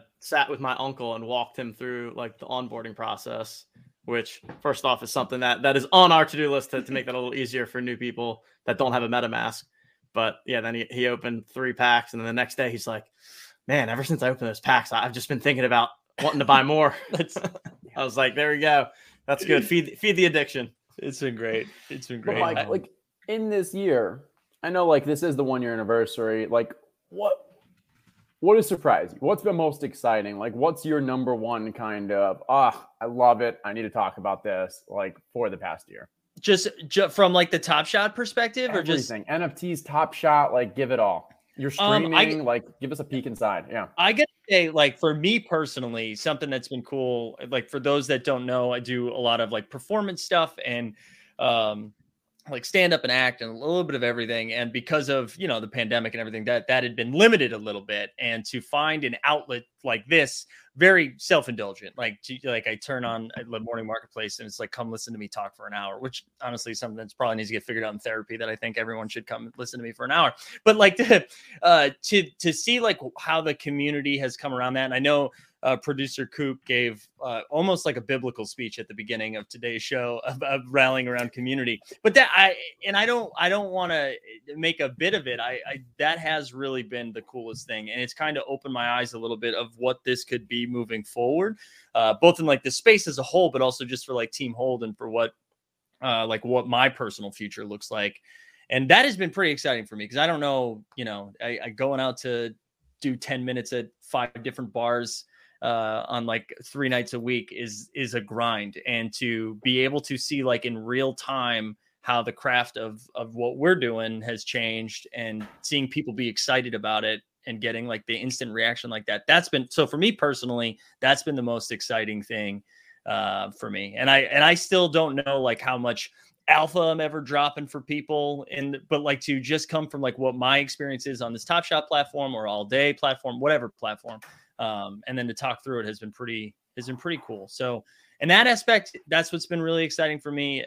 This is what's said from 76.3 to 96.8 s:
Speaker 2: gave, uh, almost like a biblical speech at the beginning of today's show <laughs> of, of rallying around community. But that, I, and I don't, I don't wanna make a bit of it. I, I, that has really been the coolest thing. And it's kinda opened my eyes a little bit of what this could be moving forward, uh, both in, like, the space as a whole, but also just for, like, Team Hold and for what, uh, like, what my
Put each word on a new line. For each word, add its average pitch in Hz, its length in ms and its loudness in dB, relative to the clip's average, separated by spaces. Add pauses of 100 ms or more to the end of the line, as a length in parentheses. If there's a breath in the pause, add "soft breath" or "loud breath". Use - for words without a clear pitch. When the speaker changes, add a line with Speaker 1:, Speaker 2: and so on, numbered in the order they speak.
Speaker 2:
gave, 120 420 0 (140)
uh, 120 260 -4
almost 170 380 2
like 143 100 0
a 123 40 -4
biblical 120 440 -4
speech 113 340 -8
at 113 80 -10
the - 60 -18
beginning 110 440 -6
of 104 120 -10
today's 117 340 -8
show 120 400 -4
<laughs> - 40 -12
of, 131 160 -6
of 139 260 -2
rallying 131 400 4
around 120 240 -2
community. 127 480 -2 (220 loud breath)
But 220 120 6
that, 262 200 8
I, 190 200 6 (320)
and 196 80 -2
I 208 120 2
don't, 233 320 -2
I 170 100 2
don't 196 220 0
wanna 165 420 -2 (440)
make 165 240 0
a 139 100 0
bit 160 240 -2
of 160 120 -4
it. 120 140 -4
I, 123 260 -6
I, 139 160 -10 (160)
that 156 200 0
has 156 340 -4
really 131 300 -6
been 117 320 -10
the 110 80 -10
coolest 113 440 -14
thing. 107 240 -8
And 117 80 -6
it's 123 140 -6
kinda 151 320 -4
opened 135 300 -8
my 120 160 -2
eyes 120 240 -2
a 117 40 -10
little 113 200 -6
bit 117 160 -2
of 113 240 -6
what 127 260 -2
this 127 180 0
could 117 240 -6
be 120 200 -4
moving 117 360 -6
forward, 156 540 -2 (380 loud breath)
uh, 113 260 4
both 170 200 8
in, 165 40 -2
like, 143 180 4
the 135 80 -2
space 214 360 6
as 135 120 -4
a 131 40 -4
whole, 170 280 2
but 131 120 0
also 127 240 0
just 123 180 -8
for, 135 80 -10
like, 117 200 -2
Team 127 200 -8
Hold 123 320 -4
and 110 140 -8
for 117 100 -12
what, 113 240 0 (680)
uh, 117 240 0
like, 113 180 -2
what 123 240 0
my 123 220 4